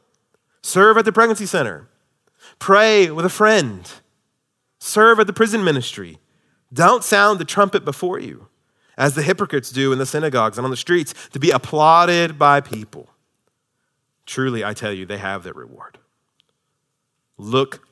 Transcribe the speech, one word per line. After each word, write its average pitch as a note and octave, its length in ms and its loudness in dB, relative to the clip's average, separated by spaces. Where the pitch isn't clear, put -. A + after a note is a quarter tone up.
serve G#3 340 4
at A3+ 80 2
the G#3+ 80 -2
pregnancy A3 320 0
center, A#2+ 440 -6
pray G3+ 520 4
with E3 160 -4
a F3+ 40 -2
friend, D#3 560 0
serve A3 420 4
at G#3 60 4
the G3+ 80 -8
prison A3 280 0
ministry, A#2 560 -4
don't F#3+ 320 2
sound G3+ 340 2
the E3 60 -8
trumpet G3 400 -2
before F3 340 -6
you, G#2 300 -16
as C3+ 180 -2
the D#3 80 -6
hypocrites E3+ 480 -4
do C3+ 220 -2
in C3 60 -2
the C3+ 80 -4
synagogues B2+ 500 -2
and B2 80 -8
on C3 60 -4
the B2+ 60 -8
streets F3 360 -2
to C3+ 40 -8
be D#3 120 0
applauded D#3+ 880 2
by C#3+ 240 4
people. - 480 -16
Truly, B2 400 -6
I G#2+ 80 -6
tell G#2 200 -8
you, F#2+ 120 -10
they G2+ 140 -12
have G2 240 -8
their F2 100 -16
reward." - 460 -20
Look B2 560 -4